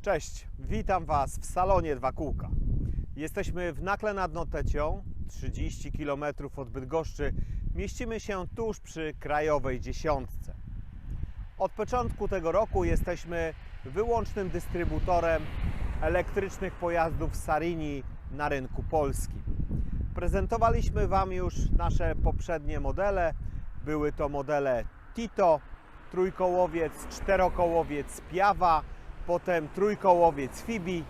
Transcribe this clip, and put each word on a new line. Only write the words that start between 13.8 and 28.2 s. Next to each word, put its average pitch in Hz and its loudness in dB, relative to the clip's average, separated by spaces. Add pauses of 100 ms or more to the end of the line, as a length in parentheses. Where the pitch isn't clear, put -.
wyłącznym 208 0
dystrybutorem 165 2 (580)
elektrycznych 175 0
pojazdów 165 0
Sarini 156 -2 (280)
na 147 -2
rynku 131 -2
polskim. - 0 (720)
Prezentowaliśmy 214 2
Wam 190 2
już 180 0
nasze 165 4
poprzednie 151 0
modele. 170 0 (520)
Były 151 0
to 147 -2
modele 139 2 (300)
Tito, 190 4 (520)
trójkołowiec, 180 2 (160)
czterokołowiec 170 2 (100)